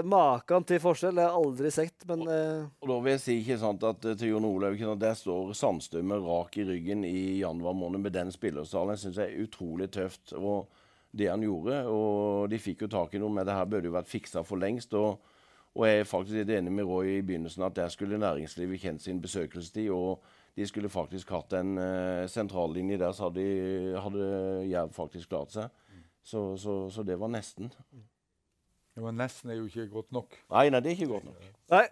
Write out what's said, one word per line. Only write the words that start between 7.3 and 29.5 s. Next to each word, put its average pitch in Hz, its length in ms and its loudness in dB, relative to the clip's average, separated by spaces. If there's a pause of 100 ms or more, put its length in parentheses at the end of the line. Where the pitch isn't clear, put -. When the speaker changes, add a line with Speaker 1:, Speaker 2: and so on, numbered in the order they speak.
Speaker 2:
januar 85 340 -2
måned 92 320 -2
med 98 80 -2
den 90 160 -2
spillersalen. 90 640 -2
Jeg 101 80 -8
synes 92 160 -6
det 104 80 0
er - 160 -6
utrolig 92 480 -6
tøft, 95 480 -6
og 98 300 -2 (440)
det 101 140 0
han 95 160 2
gjorde, 107 480 0
og 104 580 2
de 110 140 -4
fikk 101 240 -6
jo 101 80 -6
tak 87 180 0
i 101 60 -4
noe, 107 160 -2
men 95 100 0
det 98 140 0
her 92 80 2
burde 95 240 -2
jo 85 80 0
vært 85 160 -4
fikset 87 320 -4
for 101 100 -6
lengst, 110 380 -2
og, 104 240 2 (560)
og 120 100 0
jeg 107 140 8
er 104 160 0
faktisk 98 320 -2
litt 110 160 2
enig 90 160 -2
med 101 80 0
Roy 95 320 0
i 101 80 0
begynnelsen 87 400 -4
at 92 80 -2
der 87 160 0
skulle 101 320 -4
næringslivet 87 640 -2
kjent 78 160 -6
sin 92 180 -6
besøkelsestid, 90 680 -4
og 90 320 -2 (340)
de 101 80 -4
skulle 101 240 -6
faktisk 90 460 -6
hatt - 180 -4
en, 95 240 0
eh, 92 460 -2 (100)
sentrallinje 95 640 -2
der, 90 160 2
så 98 160 -4
hadde, 87 140 -2 (580)
hadde 98 280 -4 (420)
Jerv 87 260 0
faktisk 82 320 -10
klart 73 240 -4
seg. 107 160 -6 (560)
Så, 98 320 -4
så, 98 320 -4
så 104 160 -8
det 92 160 -2
var 110 80 -2
nesten. 110 400 -8 (1300)
Speaker 3:
Det 113 80 -10
var 113 80 -4
nesten 123 400 -6